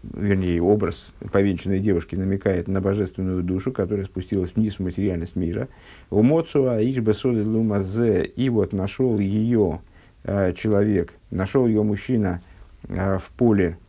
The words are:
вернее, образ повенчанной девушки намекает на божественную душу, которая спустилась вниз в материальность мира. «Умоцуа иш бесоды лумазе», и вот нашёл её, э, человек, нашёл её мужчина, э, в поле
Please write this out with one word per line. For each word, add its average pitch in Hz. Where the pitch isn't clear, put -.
вернее, 92
образ 98
повенчанной 98
девушки 95
намекает 95
на 95
божественную 92
душу, 95
которая 98
спустилась 92
вниз 110
в -
материальность 90
мира. 90
«Умоцуа 127
иш 127
бесоды 110
лумазе», 107
и 131
вот 110
нашёл 107
её, 104
э, 95
человек, 101
нашёл 120
её 107
мужчина, 104
э, 95
в -
поле 98